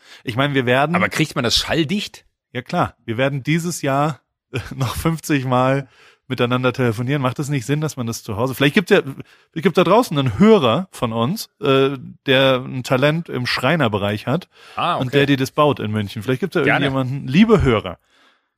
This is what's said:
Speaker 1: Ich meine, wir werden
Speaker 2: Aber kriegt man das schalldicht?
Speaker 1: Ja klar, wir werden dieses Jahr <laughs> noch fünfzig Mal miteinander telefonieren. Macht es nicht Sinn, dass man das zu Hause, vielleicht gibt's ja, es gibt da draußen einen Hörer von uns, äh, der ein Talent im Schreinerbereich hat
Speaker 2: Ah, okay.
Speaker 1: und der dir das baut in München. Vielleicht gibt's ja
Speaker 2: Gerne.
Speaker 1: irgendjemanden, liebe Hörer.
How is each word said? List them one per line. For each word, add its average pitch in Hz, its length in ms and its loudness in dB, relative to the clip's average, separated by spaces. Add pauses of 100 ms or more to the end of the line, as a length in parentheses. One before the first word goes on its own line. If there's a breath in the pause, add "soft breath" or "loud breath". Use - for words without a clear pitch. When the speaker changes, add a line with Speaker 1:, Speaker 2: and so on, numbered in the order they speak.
(240 loud breath)
Speaker 1:
Ich 107 120 -8
meine, 143 160 0
wir 135 140 0
werden 139 280 2
Speaker 2:
Aber 180 140 0
kriegt - 260 -4
man 143 80 -2
das 113 140 0
schalldicht? 165 680 -4 (240)
Speaker 1:
Ja 123 120 -10
klar, 170 420 -4
wir 113 140 -4
werden 135 240 -2
dieses 165 400 -2
Jahr 143 380 -2 (300)
<laughs> - 240 -8
noch 127 220 -4
fünfzig 156 480 -2
Mal 131 420 0 (420 soft breath)
miteinander 127 440 0
telefonieren. 123 480 -2
Macht 127 180 -2
es 139 120 -6
nicht 131 160 -4
Sinn, 147 160 -2
dass 151 160 -6
man 120 80 -6
das 113 160 -8
zu 104 140 -8
Hause, 127 180 -2
vielleicht 143 200 2
gibt's 196 160 0
ja, 180 120 6 (520 soft breath)
es 165 80 -6
gibt 180 140 0
da 185 80 6
draußen 185 340 2
einen 127 200 0
Hörer 180 520 6
von 117 220 -6
uns, 120 380 -2 (100)
äh, 135 300 4 (360)
der 131 380 4
ein 131 200 -8
Talent 147 440 0
im 131 160 -4
Schreinerbereich 107 840 -2
hat 151 220 -4 (280 loud breath)
Speaker 2:
Ah, 156 200 -2
okay. 131 60 -2
Speaker 1:
und 127 120 -2
der 143 120 4
dir 143 100 2
das 131 140 -2
baut 147 280 2
in 110 120 -6
München. 107 320 -4
Vielleicht 127 180 -2
gibt's 180 160 -6
ja 156 60 2
Speaker 2:
Gerne. 135 240 2
Speaker 1:
irgendjemanden, 135 400 -4
liebe 190 340 4
Hörer. 107 380 0 (580 soft breath)